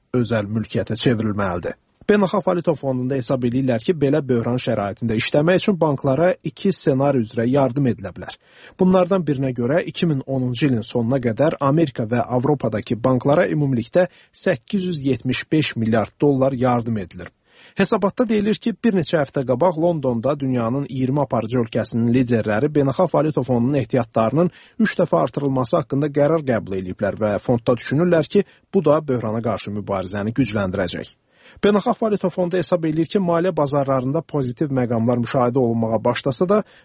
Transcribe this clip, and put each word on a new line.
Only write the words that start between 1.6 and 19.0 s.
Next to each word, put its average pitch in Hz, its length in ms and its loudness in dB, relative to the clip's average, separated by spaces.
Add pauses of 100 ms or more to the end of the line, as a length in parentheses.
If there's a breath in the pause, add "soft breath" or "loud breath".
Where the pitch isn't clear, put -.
Beynəlxalq 202 320 0
Valyuta 180 320 -2
Fondunda 131 400 -4
hesab 131 320 -4
eləyirlər 123 400 -2
ki, 190 80 0
belə 143 320 0
böhran 120 320 0
şəraitində 110 560 -4
işləmək 160 460 2
üçün 202 180 0
banklara 151 540 2 (100)
iki 180 320 -2
ssenari 139 480 2
üzrə 113 240 -2
yardım 135 400 0
edilə 98 300 -4
bilər. - 180 -12 (460 loud breath)
Bunlardan 185 420 4
birinə 135 320 -2
görə 123 320 0
iki 180 240 -2
min 135 160 -2
onuncu 127 400 -2
ilin 120 160 2
sonuna 123 400 0
qədər 127 380 0
Amerika 139 500 0
və 120 140 0 (140)
Avropadakı 120 680 -2
banklara 139 400 2 (100)
ümumilikdə 143 540 0 (240 soft breath)
səkkiz 185 560 -4
yüz 151 180 -6
yetmiş 127 460 -2
beş 156 240 0
milyard 113 440 0
dollar 139 320 4
yardım 120 460 0
edilir. 90 300 -10 (480 soft breath)
Hesabatda 202 520 0
deyilir 208 300 0
ki, - 160 -4 (100)
bir 202 140 4
neçə 160 240 0